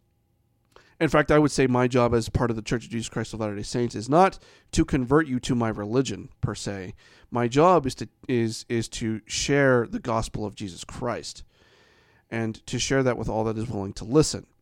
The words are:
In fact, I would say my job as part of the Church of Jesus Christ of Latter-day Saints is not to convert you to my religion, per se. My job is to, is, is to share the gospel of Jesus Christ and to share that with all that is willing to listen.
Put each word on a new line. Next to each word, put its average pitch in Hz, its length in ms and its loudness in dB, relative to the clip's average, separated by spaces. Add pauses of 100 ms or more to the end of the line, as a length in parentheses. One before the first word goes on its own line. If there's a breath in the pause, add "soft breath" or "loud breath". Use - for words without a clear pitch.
(1000 soft breath)
In 160 100 2
fact, 151 220 4
I 151 80 8
would 151 100 6
say 135 160 2
my 127 220 4
job 120 260 4
as 113 160 0
part 120 220 0
of 110 40 -6
the 113 60 -6
Church 117 220 -4
of - 80 -18
Jesus 113 180 -6
Christ 117 240 -6
of 110 60 -10
Latter-day 104 240 -6
Saints 120 320 -4
is 113 120 -8
not 170 300 4 (360 soft breath)
to 160 120 2
convert 143 400 2
you 127 140 -4
to 127 160 -2
my 117 140 0
religion, 104 600 -2 (120)
per 107 120 -4
se. 98 400 -10 (380 soft breath)
My 120 160 0
job 147 400 4
is - 80 -4
to, 113 140 -10 (180)
is, 117 420 -2
is 117 200 -2
to 110 360 -6
share 131 640 2
the 220 120 -8
gospel 113 460 -4
of 98 80 -8
Jesus 90 300 -12
Christ - 600 -8 (840 soft breath)
and 113 380 -6
to 127 100 -6
share 135 240 0
that 127 160 0
with 110 120 -6
all 110 160 -2
that 110 120 -2
is 110 100 -4
willing 101 260 -6
to - 120 -14
listen. 127 400 2 (160)